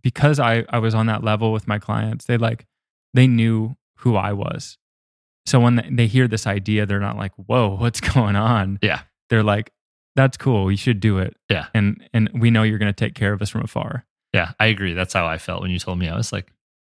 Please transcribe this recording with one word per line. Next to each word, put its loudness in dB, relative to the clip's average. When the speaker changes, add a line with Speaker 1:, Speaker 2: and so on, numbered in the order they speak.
Speaker 1:
because 2
I, 2
I 0
was 0
on 2
that -2
level 0
with -6
my -2
clients, -6
they, 0
like, -4
they 6
knew 2
who 0
I -2
was. -8
So 4
when 6
they, -2
they 2
hear 4
this -4
idea, -2
they're -2
not -4
like, -8
"Whoa, 0
what's -2
<laughs> -2
going 2
on?" 0
Speaker 2:
Yeah. 0
Speaker 1:
They're 4
like, 0
"That's 2
cool. 0
You 2
should 0
do 2
it." -4
Speaker 2:
Yeah. -4
Speaker 1:
And, 0
and 0
we 2
know 4
you're 0
gonna 0
take -4
care -2
of -6
us -4
from -6
afar. -8
Speaker 2:
Yeah, -2
I 2
agree. 0
That's -4
how 0
I -4
felt -8
when -4
you -4
told -6
me. -2
I -6
was -6
like, -10